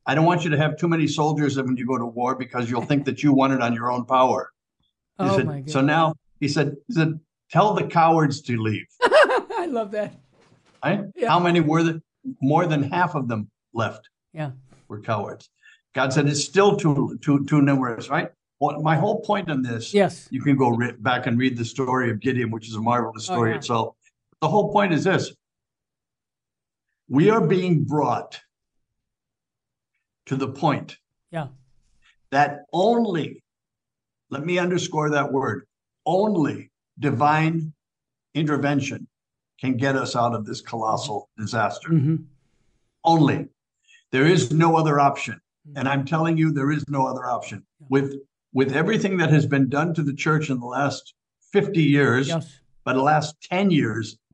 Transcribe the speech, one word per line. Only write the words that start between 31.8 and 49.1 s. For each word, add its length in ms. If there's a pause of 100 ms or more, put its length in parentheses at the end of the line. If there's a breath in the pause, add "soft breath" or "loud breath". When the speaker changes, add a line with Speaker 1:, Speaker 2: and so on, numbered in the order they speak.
Speaker 1:
that 420
only, 720 (840)
let 160
me 120
underscore 540
that 200
word, 360 (380)
only 640 (280)
divine 720 (600)
intervention 720 (520)
can 180
get 180
us 200
out 180
of 120
this 160
colossal 760
disaster. 520
Speaker 2:
Mm-hmm. 260 (880)
Speaker 1:
Only. 440 (640 soft breath)
There 140
is 260
no 240
other 240
option. 360 (320)
Speaker 2:
Mm-hmm. 100
Speaker 1:
And 100
I'm 180
telling 320
you, 140
there 200
is 180
no 180
other 200
option. 380 (140)
Speaker 2:
Yeah. 100
Speaker 1:
With, 260 (380)
with 220
everything 420